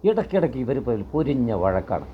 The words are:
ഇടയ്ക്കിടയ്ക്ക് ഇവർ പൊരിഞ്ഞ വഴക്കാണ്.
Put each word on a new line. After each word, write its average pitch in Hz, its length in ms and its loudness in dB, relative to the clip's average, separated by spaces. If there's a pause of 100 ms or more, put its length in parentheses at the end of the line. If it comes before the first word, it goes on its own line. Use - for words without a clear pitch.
ഇടയ്ക്കിടയ്ക്ക് 190 540 2
ഇവർ 120 200 -2 (340)
പൊരിഞ്ഞ 135 420 0
വഴക്കാണ്. 92 600 0